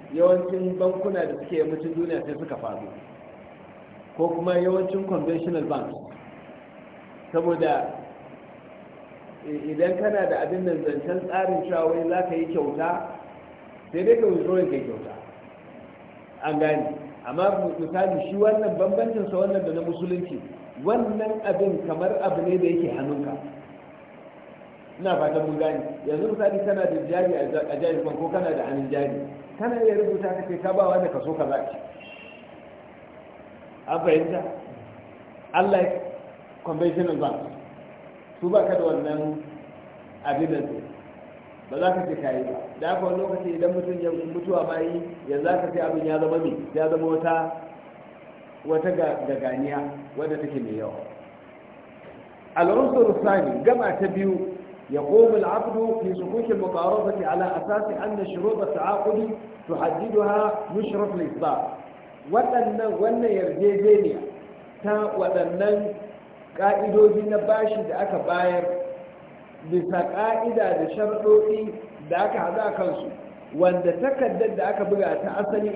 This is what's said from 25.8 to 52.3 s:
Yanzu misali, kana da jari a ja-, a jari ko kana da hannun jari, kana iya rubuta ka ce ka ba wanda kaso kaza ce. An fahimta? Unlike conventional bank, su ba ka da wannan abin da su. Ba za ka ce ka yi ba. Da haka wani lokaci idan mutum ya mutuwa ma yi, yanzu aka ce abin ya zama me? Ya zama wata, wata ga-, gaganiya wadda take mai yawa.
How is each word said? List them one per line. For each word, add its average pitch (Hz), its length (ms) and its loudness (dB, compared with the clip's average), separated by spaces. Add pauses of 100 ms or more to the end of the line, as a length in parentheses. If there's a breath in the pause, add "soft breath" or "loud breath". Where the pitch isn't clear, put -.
Yanzu 165 260 0
misali, 196 320 2
kana 190 220 2
da 160 100 0 (140)
jari 180 240 2
a - 160 0
ja-, 156 180 -2
a 143 80 -2
jari 160 260 0
ko 151 280 -4
kana 170 240 0
da 131 100 -2
hannun 135 240 -4
jari, 143 300 0 (400)
kana 233 240 0
iya 214 120 6
rubuta 196 320 0
ka 185 200 -4
ce 175 120 -4
ka 185 140 -2
ba 190 140 4
wanda 180 220 2
kaso 160 240 -4
kaza 147 260 0 (100)
ce. - 80 -10 (2000)
An 165 120 0
fahimta? 160 420 2 (1120)
Unlike 185 480 4 (600)
conventional 165 540 0
bank, 139 240 -2 (1000)
su 175 100 -2
ba 202 160 6
ka 185 100 2
da 170 80 2
wannan 151 600 -2 (800)
abin 143 280 0
da 139 160 0
su. - 120 -8 (880)
Ba 143 100 -6
za 185 140 4
ka 185 140 0
ce 160 140 -4
ka 139 100 -2
yi 123 120 -2
ba. - 160 -6 (200)
Da 156 100 -4
haka 185 160 -2
wani 180 120 0
lokaci 185 380 -4
idan 175 180 2
mutum 180 280 -2
ya 165 100 0
mutuwa 165 520 -2
ma 160 160 -2
yi, 170 220 -2 (260)
yanzu 143 200 0
aka 180 240 0
ce 170 100 0
abin 160 240 0
ya 156 140 2
zama 160 180 2
me? - 180 0 (180)
Ya 156 160 2
zama 160 180 2
wata, 165 440 2 (1120)
wata 160 260 2
ga-, 156 360 0
gaganiya 135 520 -2 (380)
wadda 151 200 -2
take 143 220 -4
mai 107 180 -6
yawa. 101 160 -6 (1600)